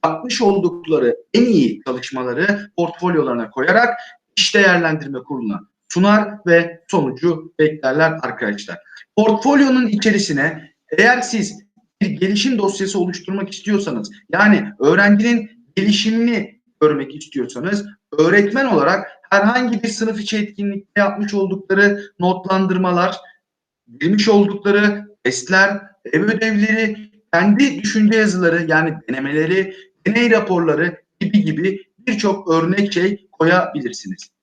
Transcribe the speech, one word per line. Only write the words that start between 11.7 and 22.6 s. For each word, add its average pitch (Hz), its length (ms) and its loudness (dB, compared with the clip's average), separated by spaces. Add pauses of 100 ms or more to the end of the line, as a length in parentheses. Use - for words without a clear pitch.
bir 180 80 -2
gelişim 202 480 -2
dosyası 196 420 -2
oluşturmak 185 520 -6
istiyorsanız, 147 580 -4 (220)
yani 202 460 4
öğrencinin 202 720 2 (260)
gelişimini 220 840 0 (200)
görmek 143 360 0
istiyorsanız, 147 680 -6 (320)
öğretmen 202 480 2
olarak 185 440 0 (200)
herhangi 226 520 0
bir 220 60 -2
sınıf 214 320 -4
içi 214 180 -6
etkinlikte 202 640 -6
yapmış 202 340 -2
oldukları 196 680 0 (160)
notlandırmalar, 185 1000 0 (840)